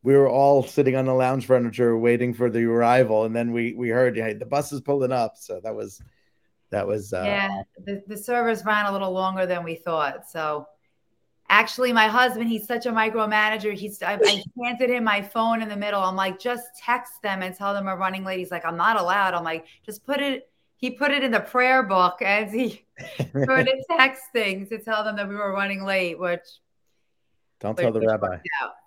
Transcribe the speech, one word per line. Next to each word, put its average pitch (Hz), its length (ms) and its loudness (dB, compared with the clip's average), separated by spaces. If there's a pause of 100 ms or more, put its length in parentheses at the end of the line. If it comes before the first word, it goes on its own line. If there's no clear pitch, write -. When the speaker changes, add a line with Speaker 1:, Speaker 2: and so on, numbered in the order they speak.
Speaker 1:
we 135 140 6
were 139 120 8
all 139 340 6
sitting 131 340 2
on 131 100 2
the 131 80 2
lounge 127 320 2
furniture 120 500 4
waiting 120 380 2
for 120 160 0
the 117 140 0
arrival, 117 600 4
and 110 100 -4
then 117 180 -2
we, 117 220 -2
we 120 140 -4
heard, 123 280 4
"Hey, 110 180 -2
the 107 120 -10
bus 143 260 -4
is 143 80 -6
pulling 135 320 0
up." 117 240 -2
So - 240 -12
that 110 140 -8
was, 107 280 -12 (680)
that 101 160 -2
was, 101 260 -4
uh, 92 120 -2
Speaker 2:
Yeah, 98 380 -2 (220)
the, 196 220 -8
the 208 100 -12
service 233 480 -2
ran 208 220 0
a 196 60 -2
little 196 200 -2
longer 185 340 0
than 175 160 -2
we 165 140 -8
thought. 156 520 -4
So 151 380 -6 (840)
actually, 226 440 2
my 220 160 4
husband, 233 400 2
he's 220 180 -4
such 240 200 -4
a 240 40 -2
micromanager. 214 840 0
He's, 202 280 -10
I, 196 220 -2
I 202 260 2
Speaker 1:
<laughs> 247 140 -12
Speaker 2:
handed 247 260 -2
him 240 140 -2
my 202 180 0
phone 226 400 -2
in 214 60 -8
the 208 80 -8
middle. 202 260 -2
I'm 185 140 -2
like, 190 240 -4
"Just 240 260 -6 (100)
text - 460 -6
them 190 200 -4
and 185 120 -6
tell 202 180 -4
them 202 120 -4
we're 190 120 -4
running 190 280 -4
late." 190 140 -6
He's 180 120 -8
like, 170 140 -8
"I'm 165 120 -4
not 208 220 2
allowed." 185 360 2
I'm 170 100 -2
like, 165 220 -6 (200)
"Just 208 180 -16
put 277 160 -2
it," 269 300 -4 (260)
he 254 140 -4
put 277 220 0
it 277 100 0
in 262 80 0
the 214 100 2
prayer 254 440 2
book 185 380 2
and 208 280 0
he 226 340 -4 (140)
<laughs> - 460 -4
started 262 400 2
Speaker 1:
<laughs> - 60 -10
Speaker 2:
texting 226 800 0
to 220 100 -8
tell 214 260 -4
them 214 100 -4
that 202 140 -6
we 202 80 -8
were 202 160 -4
running 196 320 -4
late, 185 340 -2
which 175 220 -4 (1200)
Speaker 1:
Don't 107 160 -4
Speaker 2:
which, - 80 -2
Speaker 1:
tell 113 80 2
the 110 80 0
Speaker 2:
which 110 80 2
Speaker 1:
rabbi. 104 180 0
Speaker 2:
worked 90 220 -8 (120)
out. - 120 -6 (140)